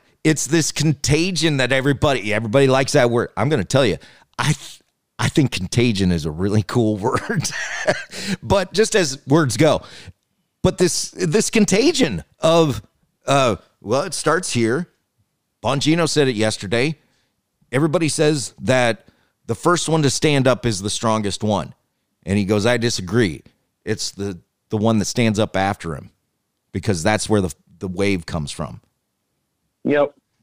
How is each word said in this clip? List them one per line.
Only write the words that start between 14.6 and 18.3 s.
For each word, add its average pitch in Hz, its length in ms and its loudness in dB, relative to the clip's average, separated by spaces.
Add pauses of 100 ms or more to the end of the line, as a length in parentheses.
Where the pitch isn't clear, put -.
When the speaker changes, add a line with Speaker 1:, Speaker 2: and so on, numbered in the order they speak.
Speaker 1:
Bongino 147 440 0
said 143 200 2
it 127 80 0
yesterday. 110 640 -2 (760)
Everybody 156 380 0
says 151 520 0